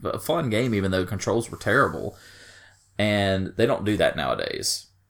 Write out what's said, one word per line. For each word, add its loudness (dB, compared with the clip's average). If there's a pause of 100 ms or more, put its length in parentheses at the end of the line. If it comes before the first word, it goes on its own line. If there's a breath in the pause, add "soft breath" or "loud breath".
a -4
fun 0
game, 2
even 2
though 2
controls -2
were -12
terrible. 0 (800 loud breath)
And 0
they 2
don't 0
do 2
that 4
nowadays. -4 (240)